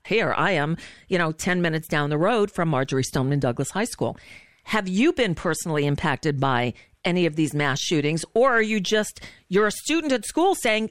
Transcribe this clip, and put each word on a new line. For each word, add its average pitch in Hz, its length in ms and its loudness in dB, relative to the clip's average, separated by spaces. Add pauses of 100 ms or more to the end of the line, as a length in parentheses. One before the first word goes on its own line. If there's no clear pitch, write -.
Here 180 300 0
I 180 160 0
am, 156 240 0 (320)
you 185 100 0
know, 160 140 0
ten 180 300 0
minutes 160 260 -2
down 147 220 0
the 151 80 0
road 208 340 2
from 170 160 -2
Marjory 135 380 0
Stoneman 143 340 0
Douglas 135 320 -2
High 208 140 -2
School. - 320 -4 (480)
Have 208 240 -2
you 247 240 2
been 214 200 0
personally 156 520 -2
impacted 143 560 0
by 123 320 0 (320)
any 180 200 2
of 156 120 -2
these 151 160 0
mass 147 260 0
shootings, 156 540 0
or 254 180 4
are 226 100 2
you 214 200 0
just, 214 400 -2 (260)
you're 208 200 4
a 208 40 0
student 311 400 -2
at 247 140 0
school 359 300 2
saying 220 360 0